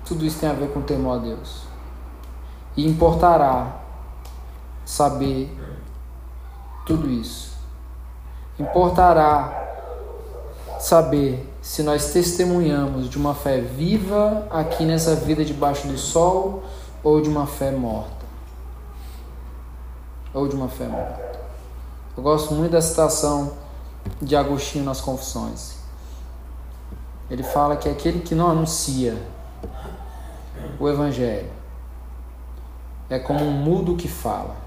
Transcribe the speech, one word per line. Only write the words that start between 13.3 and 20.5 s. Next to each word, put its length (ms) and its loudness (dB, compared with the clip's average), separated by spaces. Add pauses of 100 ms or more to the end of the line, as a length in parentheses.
fé 260 2
viva 920 2
aqui 340 0
nessa 300 4
vida 300 2
debaixo 420 0
do 100 -2
sol 680 4 (380)
ou 180 8
de 80 2
uma 180 2
fé 240 -2
morta. 560 -2 (2000)
Ou 140 2
de 60 -2